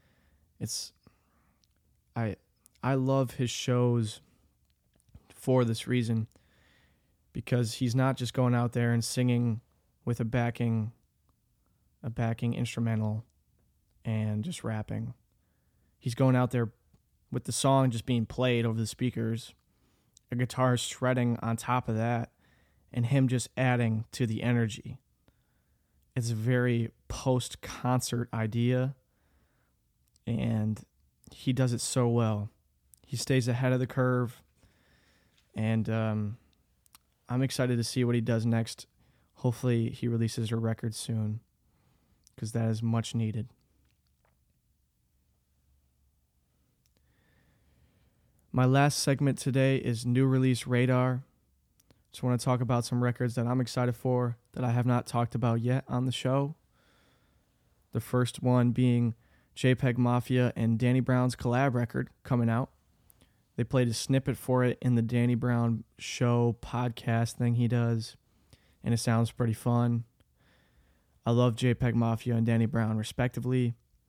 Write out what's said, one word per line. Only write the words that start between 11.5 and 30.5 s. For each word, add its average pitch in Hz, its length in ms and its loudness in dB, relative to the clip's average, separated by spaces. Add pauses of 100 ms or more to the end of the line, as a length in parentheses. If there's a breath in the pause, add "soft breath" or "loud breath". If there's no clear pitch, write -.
a - 80 -6
backing 117 440 -2
instrumental 113 680 -2 (800)
and 107 400 -2
just 175 200 -10
rapping. 110 500 -6 (840)
He's 117 160 -6
going 131 220 4
out 127 140 2
there 117 220 -2 (580)
with 127 140 -6
the - 80 -8
song 135 380 4
just 113 140 -6
being 117 220 0
played 123 400 0
over 113 120 0
the 113 80 -2
speakers, 113 680 -4 (760 soft breath)
a 123 60 -4
guitar 123 400 2
shredding 123 640 0
on 113 160 -2
top 127 320 -2
of 113 80 0
that, 117 340 -2 (640 soft breath)
and 120 140 0
him 131 200 4
just 123 300 -2
adding 120 560 0
to 123 140 -2
the 110 160 -4
energy. 117 560 -2 (1160)
It's 117 160 -2
a 117 40 0
very 120 560 2 (180)
post-concert - 1300 -2
idea, 120 600 0 (1300)
and 113 580 -2 (460)